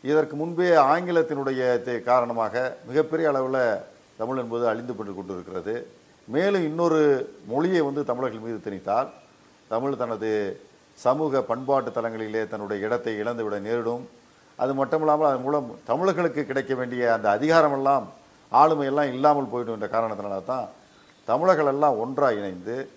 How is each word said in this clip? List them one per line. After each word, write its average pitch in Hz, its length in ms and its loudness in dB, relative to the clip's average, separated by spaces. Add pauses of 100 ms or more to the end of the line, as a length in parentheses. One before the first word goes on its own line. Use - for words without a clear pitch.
இதற்கு 151 340 0
முன்பே 170 340 0
ஆங்கிலத்தினுடைய 143 1120 2
தே-, 120 180 -4
காரணமாக 120 720 0 (100)
மிகப்பெரிய 156 440 0
அளவுல 131 480 0 (400)
தமிழ் 120 180 -4
என்பது 117 320 -2
அழிந்து 117 280 -4
கொண்டு 101 180 -10
கொண்டிருக்கிறது. 92 720 -8 (380)
மேலும் 180 400 0
இன்னொரு 156 720 2 (120)
மொழியை 165 340 0
வந்து 143 240 -2
தமிழர்கள் 120 360 -4
மீது 110 300 -8
திணித்தால், 104 380 -2 (600)
தமிழ் 127 280 -2
தனது 110 640 -4 (340)
சமூக 139 460 0
பண்பாட்டு 127 500 -2
தளங்களிலே 110 580 -4
தன்னுடைய 104 380 -6
இடத்தை 113 340 -4
இழந்துவிட 107 380 -4
நேரிடும். 117 500 -4 (480)
அது 135 280 0
மட்டுமில்லாமல், 156 420 2
அதன் 135 140 2
மூலம் 131 460 -4
தமிழர்களுக்கு 156 580 0
கிடைக்க 131 300 -2
வேண்டிய 123 380 0
அந்த 107 260 2
அதிகாரமெல்லாம், 139 680 4 (460)
ஆளுமையெல்லாம் 143 600 4
இல்லாமல் 139 400 2
போயிடும் 120 200 -4
என்ற 107 140 -4
காரணத்தினால 101 580 -4
தான் 127 240 -6 (560)
தமிழர்கள் 156 420 4
எல்லாம் 139 320 2
ஒன்றாக 131 340 0
இணைந்து 104 640 -6